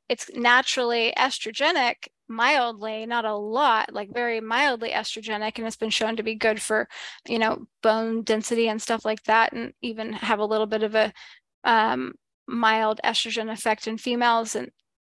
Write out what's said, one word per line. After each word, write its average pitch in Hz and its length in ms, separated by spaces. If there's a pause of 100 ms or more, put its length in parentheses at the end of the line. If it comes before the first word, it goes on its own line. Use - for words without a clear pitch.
it's - 260
naturally 240 840
estrogenic, 262 920 (200)
mildly, 226 800
not 233 180
a 214 120
lot, 220 580
like, 202 180
very 233 280
mildly 233 500
estrogenic, 214 680
and 226 80
it's 226 100
been 220 140
shown 226 260
to 233 80
be 220 120
good 214 260
for, - 260 (400)
you 233 100
know, 220 280 (160)
bone 226 400
density 226 460
and 220 140
stuff 226 220
like 220 200
that, 226 300
and 240 280
even 220 320
have 214 260
a 214 60
little 214 200
bit 214 180
of 214 100
a, 214 180 (520)
um, 214 500 (340)
mild 220 560
estrogen 220 480
effect 214 360
in 220 100
females 233 580
and - 140 (340)